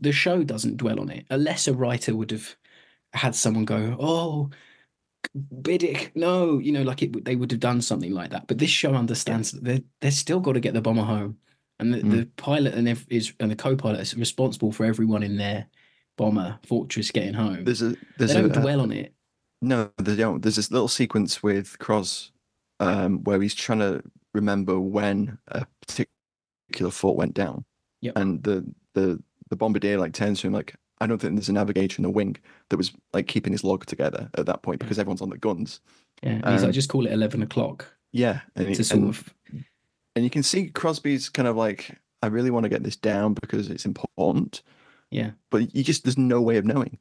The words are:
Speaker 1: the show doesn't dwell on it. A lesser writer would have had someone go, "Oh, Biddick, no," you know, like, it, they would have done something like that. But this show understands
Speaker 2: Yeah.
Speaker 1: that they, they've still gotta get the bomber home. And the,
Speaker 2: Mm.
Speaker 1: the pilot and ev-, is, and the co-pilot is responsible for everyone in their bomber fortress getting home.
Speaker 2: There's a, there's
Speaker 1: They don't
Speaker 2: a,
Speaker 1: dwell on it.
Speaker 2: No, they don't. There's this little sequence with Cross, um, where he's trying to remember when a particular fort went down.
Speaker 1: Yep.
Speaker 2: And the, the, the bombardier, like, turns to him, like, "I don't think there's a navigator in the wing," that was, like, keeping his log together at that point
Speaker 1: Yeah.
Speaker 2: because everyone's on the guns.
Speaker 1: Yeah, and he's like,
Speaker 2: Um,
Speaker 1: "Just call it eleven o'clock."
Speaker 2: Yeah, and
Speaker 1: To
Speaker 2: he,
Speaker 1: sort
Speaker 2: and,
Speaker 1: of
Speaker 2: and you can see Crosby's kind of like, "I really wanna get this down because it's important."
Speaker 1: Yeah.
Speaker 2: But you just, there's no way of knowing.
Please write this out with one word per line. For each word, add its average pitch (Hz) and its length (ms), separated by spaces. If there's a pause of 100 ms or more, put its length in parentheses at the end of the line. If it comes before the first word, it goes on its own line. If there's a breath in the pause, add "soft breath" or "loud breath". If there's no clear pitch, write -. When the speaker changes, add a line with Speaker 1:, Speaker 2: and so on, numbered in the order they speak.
Speaker 1:
the 143 120
show 175 320
doesn't 110 320
dwell 107 240
on 95 100
it. 87 200
A 135 80
lesser 151 340
writer 123 420
would 110 160
have 110 260 (580 soft breath)
had 123 200
someone 110 300
go, 110 340
"Oh, 151 520 (1120 loud breath)
Biddick, 160 520
no," 170 440
you 127 140
know, 139 100
like, 131 200
it, 110 220
they 123 120
would 123 160
have 117 80
done 120 200
something 95 320
like 87 180
that. - 180
But - 100
this 156 120
show 139 240
understands 117 600
Speaker 2:
Yeah. - 80
Speaker 1:
that - 20
they, 127 200 (160)
they've 139 120
still 165 280
gotta 131 200
get 117 140
the 113 80
bomber 113 200
home. 107 360 (400)
And 117 160
the, 120 60
Speaker 2:
Mm. 104 100
Speaker 1:
the 117 160 (100)
pilot 143 380
and 117 120
ev-, 117 220
is, 117 320
and 110 100
the 110 60
co-pilot 123 440
is 95 140
responsible 117 580
for 110 120
everyone 110 380
in 101 160
their 101 300 (500 soft breath)
bomber 107 480
fortress - 440
getting 101 240
home. 98 300
Speaker 2:
There's 113 180
a, 117 140 (220)
there's 120 160
Speaker 1:
They - 80
don't - 140
Speaker 2:
a, 139 40
Speaker 1:
dwell 139 220
on 110 100
it. - 220 (480)
Speaker 2:
No, 117 340
they 101 200
don't. 101 260
There's 110 140
this 107 140
little 120 180
sequence 107 540
with 101 360
Cross, - 520 (480)
um, 95 460
where 98 160
he's 101 140
trying - 240
to 98 240 (320)
remember 101 440
when 101 600 (100)
a - 180 (140)
particular - 1120
fort - 260
went 90 180
down. 87 300 (380)
Speaker 1:
Yep. 117 160
Speaker 2:
And 95 240
the, 95 240 (280)
the, 95 280 (280)
the 95 60
bombardier, 101 420
like, 85 140
turns 104 280
to 95 80
him, 98 40
like, 101 220 (260)
"I 113 60
don't 110 120
think 82 160
there's 104 140
a 98 40
navigator 101 460
in - 40
the 92 80
wing," 98 260 (320 soft breath)
that 98 80
was, 90 160 (200)
like, 95 160
keeping 107 240
his 87 120
log 95 220
together - 500
at - 100
that - 160
point - 180
Speaker 1:
Yeah. - 60
Speaker 2:
because 104 120
everyone's 98 240
on 98 80
the - 80
guns. - 420 (420 soft breath)
Speaker 1:
Yeah, 120 100 (100)
and - 80
he's 98 120
like, 98 60
Speaker 2:
Um, - 40
Speaker 1:
"Just 139 160
call 127 180
it 107 60
eleven 110 300
o'clock." - 440 (260)
Speaker 2:
Yeah, 120 280 (160)
and 92 100
Speaker 1:
To 98 40
Speaker 2:
he, 95 120
Speaker 1:
sort 107 180
Speaker 2:
and, 101 100
Speaker 1:
of - 240 (840 loud breath)
Speaker 2:
and 117 80
you 123 60
can 143 120
see 185 260
Crosby's 151 600
kind 127 200
of 113 80
like, 110 400 (240)
"I 117 60
really 120 240
wanna 113 180
get - 140
this - 140
down 107 380
because 104 360
it's - 160
important." - 760 (500 soft breath)
Speaker 1:
Yeah. 110 180 (200)
Speaker 2:
But 117 240
you 139 100
just, 147 200
there's 131 140
no 123 240
way 117 140
of 104 100
knowing. 127 340